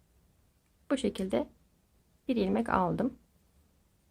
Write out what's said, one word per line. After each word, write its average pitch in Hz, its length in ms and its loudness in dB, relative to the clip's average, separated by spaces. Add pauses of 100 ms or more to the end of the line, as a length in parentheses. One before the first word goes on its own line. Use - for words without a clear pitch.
(920)
Bu 285 60 2
şekilde 202 520 -2 (800)
bir 247 80 0
ilmek 208 320 0
aldım. 180 500 0 (920)